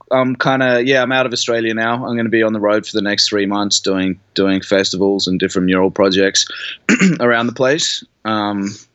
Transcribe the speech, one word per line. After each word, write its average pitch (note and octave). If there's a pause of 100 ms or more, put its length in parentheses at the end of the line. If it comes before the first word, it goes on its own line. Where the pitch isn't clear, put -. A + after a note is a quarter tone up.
(120)
I'm C3
kinda, B2+
yeah, C3+
I'm B2
out C3
of A#2
Australia A2+
now. A#2
I'm A#2
gonna A2+
be A2+
on A2
the G#2+
road G#2
for -
the G#2+
next G2+
three G2+
months G2+
doing, F#2 (160)
doing F#2+
festivals G2
and F#2
different F#2
mural F#2
projects G2 (400)
<clears throat> F#3+
around A#2+
the A#2
place. C#3 (200)
Um, G#2 (260)